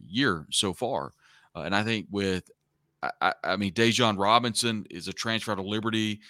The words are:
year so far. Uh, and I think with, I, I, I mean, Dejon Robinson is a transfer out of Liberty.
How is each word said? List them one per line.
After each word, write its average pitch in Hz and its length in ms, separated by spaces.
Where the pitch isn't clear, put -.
year 90 460
so 95 220
far. 92 400
Uh, 80 60
and 87 140
I 104 80
think 110 280
with, 95 380
I, - 100
I, 90 120
I 92 120
mean, 98 160
Dejon 113 460
Robinson 113 720
is 85 180
a 92 60
transfer 113 380
out 95 80
of 95 60
Liberty. 107 540